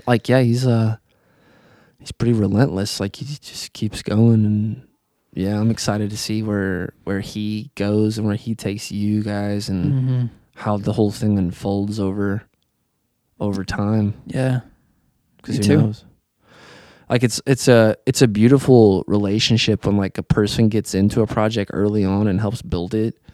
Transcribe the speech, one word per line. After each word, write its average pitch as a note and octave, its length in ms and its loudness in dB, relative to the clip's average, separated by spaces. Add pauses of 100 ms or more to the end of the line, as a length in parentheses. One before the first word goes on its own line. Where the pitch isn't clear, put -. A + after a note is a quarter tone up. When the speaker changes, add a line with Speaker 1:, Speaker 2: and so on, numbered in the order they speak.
Speaker 1:
like, A#2+ 220 0
yeah, B2+ 120 4
he's, B2 260 2
uh, A2+ 300 2 (1000)
he's - 140 -16
pretty A#2 200 0
relentless. G#2 680 0
Like, G2 160 -6
he - 80 -12
just - 480 -14
keeps - 300 -8
going, A2 420 4
and, G#2+ 380 -2 (520)
yeah, G2+ 260 -2
I'm A2+ 100 0
excited G#2+ 400 -4
to G#2+ 60 -10
see A2 260 -6
where, G2 500 -4 (120)
where G2 160 -4
he G#2 540 -8
goes G#2+ 440 0
and G#2+ 80 -2
where G#2 100 -2
he A2+ 180 -6
takes - 380 -8
you G#2 300 -2
guys G#2 460 -4
and F#2+ 240 -2
Speaker 2:
Mm-hmm. B2+ 340 -2 (300)
Speaker 1:
how G#2 200 -4
the G#2 160 -4
whole G#2 180 2
thing G#2 280 0
unfolds G2+ 640 -4
over, G2+ 420 -4 (1000)
over G2 240 -4
time. G#2 500 -2 (120)
Speaker 2:
Yeah. C3 340 -2 (800)
Speaker 1:
'Cause - 160 -6
Speaker 2:
Me G2+ 80 0
Speaker 1:
who G#2+ 80 4
Speaker 2:
too. D#3 120 4
Speaker 1:
knows? G#2+ 180 -6 (1040)
Like, B2 160 0
it's, - 220 0
it's C3+ 220 2
a, A2+ 280 6 (100)
it's C3+ 160 2
a A#2+ 60 6
beautiful A2+ 760 6
relationship G#2 800 0
when, G2+ 120 2
like, F#2+ 200 -4
a - 40 -6
person G#2+ 460 2
gets G#2 260 -4
into G2+ 260 2
a A2 60 2
project G#2+ 480 -2
early G#2 300 0
on G2 220 0
and F#2 140 0
helps G#2 220 -4
build F2+ 320 -6
it. A2 240 -2 (160)